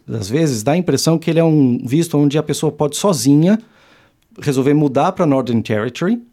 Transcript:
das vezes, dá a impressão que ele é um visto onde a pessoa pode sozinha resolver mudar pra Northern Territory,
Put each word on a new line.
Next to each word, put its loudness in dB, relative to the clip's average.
das -8
vezes, -2
dá 0
a 2
impressão 0
que -6
ele 0
é 4
um 2
visto -2
onde 2
a -2
pessoa -4
pode -4
sozinha 2
resolver 0
mudar 0
pra -2
Northern 0
Territory, -4